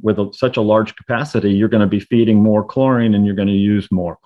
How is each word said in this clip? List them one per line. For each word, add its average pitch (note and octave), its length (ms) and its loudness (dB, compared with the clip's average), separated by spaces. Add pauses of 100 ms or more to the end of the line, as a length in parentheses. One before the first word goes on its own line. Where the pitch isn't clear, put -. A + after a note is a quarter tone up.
with G#2 160 0
a, G2+ 140 -4
such - 240 -4
a A#2 60 -2
large G#2+ 320 0
capacity, A#2 560 -4
you're G2+ 180 2
gonna G#2 180 2
be G2+ 140 -2
feeding A2+ 420 2
more G#2+ 200 2
chlorine A#2+ 520 0
and G2+ 120 2
you're G2+ 80 -2
gonna G2+ 160 -2
use G2+ 400 0
more F2 360 -4